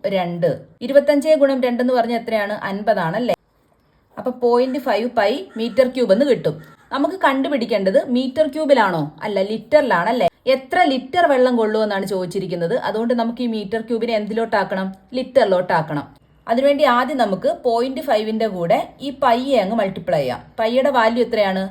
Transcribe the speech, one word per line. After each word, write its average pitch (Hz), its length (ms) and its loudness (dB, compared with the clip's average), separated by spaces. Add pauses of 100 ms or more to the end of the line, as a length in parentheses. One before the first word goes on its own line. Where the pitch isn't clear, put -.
(160)
രണ്ട്. 175 340 0 (360)
ഇരുപത്തഞ്ചേ 285 560 2
ഗുണം 269 240 0
രണ്ട് 240 180 -2
എന്ന് 254 140 0
പറഞ്ഞാൽ 233 240 -2
എത്രയാണ്? 208 340 -4 (140)
അൻപതാണല്ലേ. 202 680 -2 (800)
അപ്പൊ 254 140 -6 (140)
പോയിന്റ് 254 420 0
ഫൈവ് 220 200 -2 (120)
പൈ 202 100 2 (320)
മീറ്റർ 247 260 2 (100)
ക്യൂബ് 202 180 2
എന്ന് 285 160 2
കിട്ടും. 156 240 -2 (380)
നമുക്ക് 302 300 -2
കണ്ടുപിടിക്കേണ്ടത് 247 760 0 (180)
മീറ്റർ 262 360 0
ക്യൂബിലാണോ? 240 480 2 (240)
അല്ല, 202 140 -2 (100)
ലിറ്ററിലാണല്ലേ. 220 800 2 (260)
എത്ര 269 240 -2 (140)
ലിറ്റർ 302 400 0
വെള്ളം 254 280 4
കൊള്ളുമെന്നാണ് 214 520 0
ചോദിച്ചിരിക്കുന്നത്. 185 600 -4 (120)
അതുകൊണ്ട് 226 340 -2
നമുക്ക് 233 260 -4
ഈ - 80 -2
മീറ്റർ 214 340 -4
ക്യൂബിനെ 233 300 -2
എന്തിലോട്ടാക്കണം? 208 680 -2 (300)
ലിറ്ററിലോട്ടാക്കണം. 180 920 0 (440)
അതിനുവേണ്ടി 277 340 4 (100)
ആദ്യം 262 300 0
നമുക്ക് 202 260 0 (160)
പോയിന്റ് 254 400 0
ഫൈവിന്റെ 220 480 0
കൂടെ 175 240 0 (280)
ഈ 285 40 -6 (140)
പൈയെ 254 400 2
അങ്ങ് 208 160 -2
മൾട്ടിപ്ലൈ 170 400 -2
ചെയ്യാം. 123 200 -4 (200)
പൈയുടെ 254 380 2
വാല്യൂ 233 280 2
എത്രയാണ്? 196 440 0